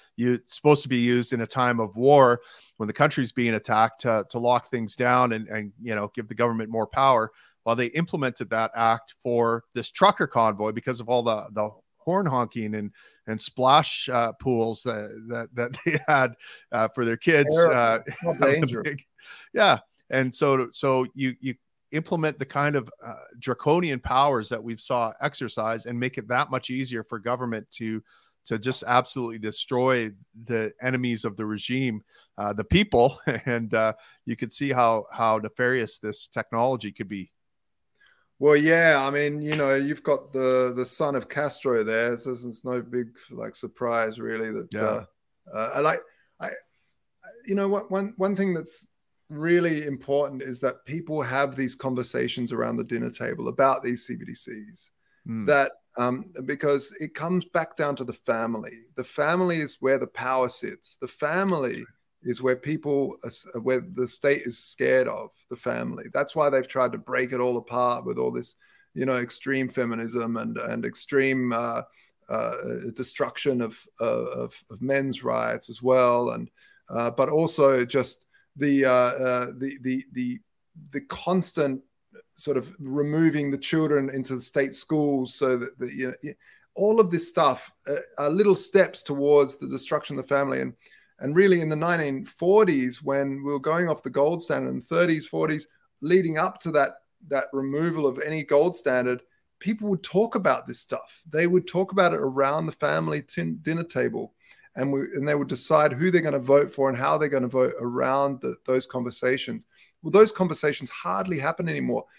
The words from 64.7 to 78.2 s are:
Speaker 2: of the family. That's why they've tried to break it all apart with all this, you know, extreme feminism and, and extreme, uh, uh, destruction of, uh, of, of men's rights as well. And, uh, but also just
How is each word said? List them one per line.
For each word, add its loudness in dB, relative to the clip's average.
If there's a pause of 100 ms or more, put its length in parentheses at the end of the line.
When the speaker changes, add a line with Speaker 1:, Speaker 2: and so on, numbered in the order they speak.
Speaker 2:
of -8 (200)
the -10
family. -6
That's -2
why 2
they've 2
tried 0
to -8
break -4
it -2
all 0
apart -2
with -6
all -2
this, -8 (400)
you -4
know, 0
extreme -4
feminism -4
and, -6
and -6
extreme, 0
uh, -4 (480)
uh, -4 (380)
destruction -4
of, -6 (220)
uh, -2
of, -4
of -18
men's -2
rights -4
as -12
well. 4
And, -10 (380)
uh, -2
but 2
also 4
just -2 (300)